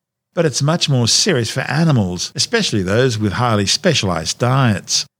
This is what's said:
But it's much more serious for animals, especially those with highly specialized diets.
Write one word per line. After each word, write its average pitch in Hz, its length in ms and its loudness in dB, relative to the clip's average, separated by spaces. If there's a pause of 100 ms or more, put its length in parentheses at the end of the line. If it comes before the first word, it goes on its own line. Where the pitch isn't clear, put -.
(340)
But 170 120 0
it's 139 180 -2
much 156 260 0
more 120 180 2
serious 123 440 0
for - 100 -6
animals, 123 720 0
especially - 480 -2
those 110 380 0
with 101 140 -2
highly 107 340 0
specialized 95 720 -2
diets. 123 680 0 (140)